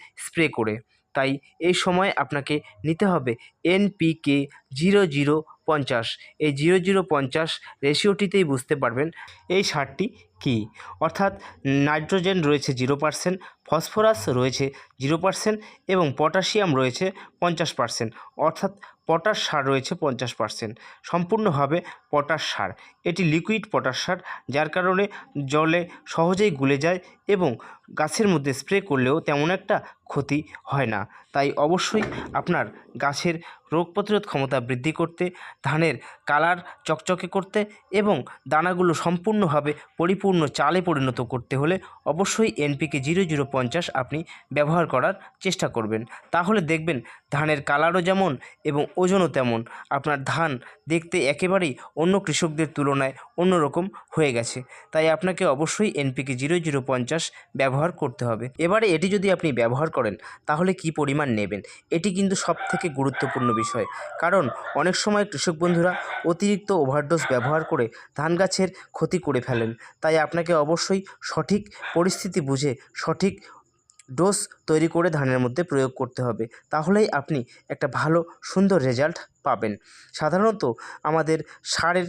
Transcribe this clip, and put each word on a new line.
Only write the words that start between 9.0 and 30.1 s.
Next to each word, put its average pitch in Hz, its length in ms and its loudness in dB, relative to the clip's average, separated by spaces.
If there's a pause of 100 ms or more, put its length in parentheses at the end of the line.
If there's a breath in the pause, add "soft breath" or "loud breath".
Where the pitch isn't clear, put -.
এই 185 160 2
সারটি 156 420 -2 (340 soft breath)
কী, 127 160 0 (440 loud breath)
অর্থাৎ 190 320 0 (520 loud breath)
নাইট্রোজেন 170 580 2
রয়েছে 147 300 2
জিরো 127 240 0
পার্সেন্ট, 151 400 -2 (280 loud breath)
ফসফরাস 214 640 2
রয়েছে 131 380 0 (320 loud breath)
জিরো 143 200 2
পার্সেন্ট 190 400 0 (300 loud breath)
এবং 185 180 4 (100)
পটাশিয়াম 180 600 2
রয়েছে 131 300 2 (320 loud breath)
পঞ্চাশ 170 360 0
পার্সেন্ট, 117 360 -2 (280 loud breath)
অর্থাৎ 160 340 0 (340 loud breath)
পটাশ 190 380 2
সার 147 220 0
রয়েছে 135 280 0
পঞ্চাশ 131 400 -4
পার্সেন্ট, 107 400 -6 (300 loud breath)
সম্পূর্ণভাবে 175 720 0 (320 loud breath)
পটাশ 147 400 0
সার। 95 200 -4 (340 loud breath)
এটি 175 200 -2
লিকুইড 170 460 0
পটাশ 127 300 0
সার, - 180 -4 (320 loud breath)
যার 151 200 0
কারণে 185 340 0 (440 loud breath)
জলে 160 320 2 (260 loud breath)
সহজেই 185 460 2
গুলে 139 260 2
যায় 170 200 0 (300 loud breath)
এবং 180 220 2 (460 loud breath)
গাছের 156 320 0
মধ্যে 143 240 2
স্প্রে 196 280 -2
করলেও 139 400 2
তেমন 151 300 0
একটা 185 260 0 (320 loud breath)
ক্ষতি 143 300 -2 (260 loud breath)